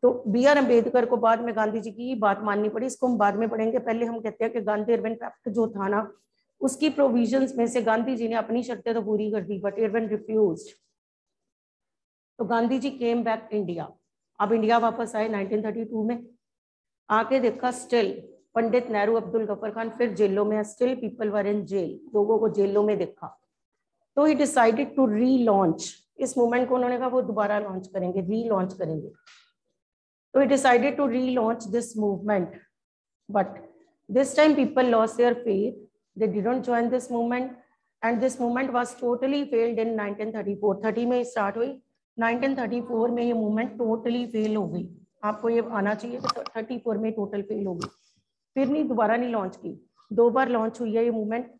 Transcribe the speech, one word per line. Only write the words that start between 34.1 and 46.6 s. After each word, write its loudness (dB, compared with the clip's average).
time 8
people 2
lost 2
their 4
faith, 0
they 0
didn't 0
join 0
this -2
movement -2
and 0
this -2
movement -2
was -2
totally 0
failed 0
in 0
नाइनटीन -4
थर्टी -4
फ़ोर। 0
थर्टी 0
में 0
स्टार्ट -4
हुई, -4
नाइनटीन 0
थर्टी -4
फ़ोर 0
में -2
ये 0
मूवमेंट -2
totally -2
फेल -2
हो -2
गई। -8
आपको -2
ये 2
आना 0
चाहिए -8
कि -6
थर्टी -6